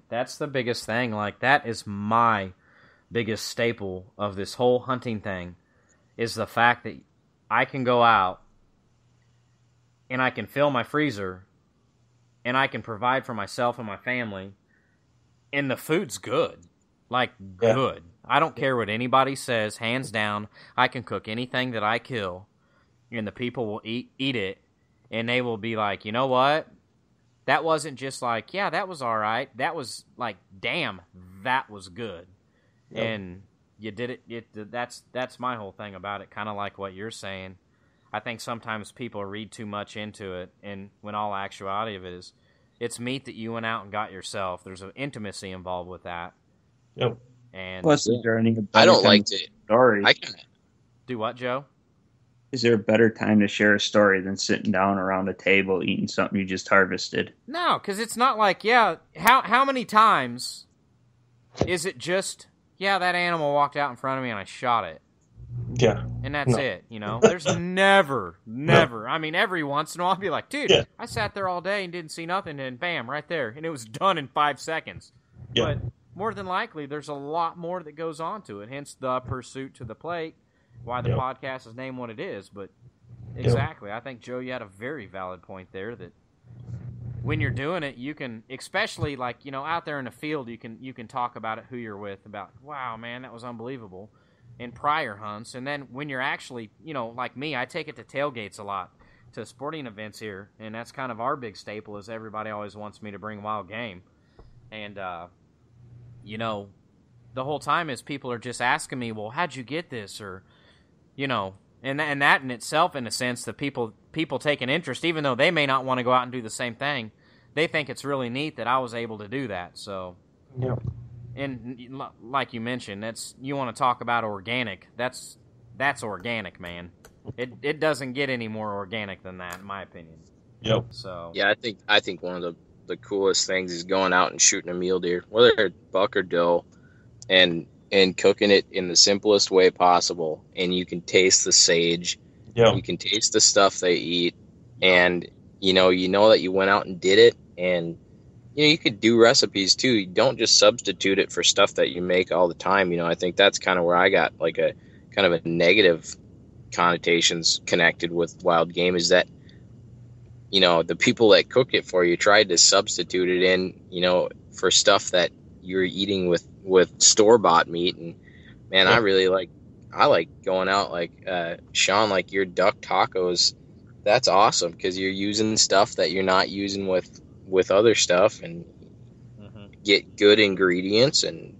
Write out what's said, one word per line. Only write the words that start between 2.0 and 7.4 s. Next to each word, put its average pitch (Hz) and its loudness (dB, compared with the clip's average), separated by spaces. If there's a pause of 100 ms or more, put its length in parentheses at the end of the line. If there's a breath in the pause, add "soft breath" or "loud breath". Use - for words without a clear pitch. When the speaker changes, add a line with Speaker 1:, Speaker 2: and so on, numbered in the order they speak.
Speaker 1:
biggest 110 -4
staple 98 -4
of 101 -4
this 98 -8
whole 123 2
hunting 123 -6
thing, 90 -10 (600)
is 113 -4
the 110 -4
fact 120 2
that 90 -12 (540)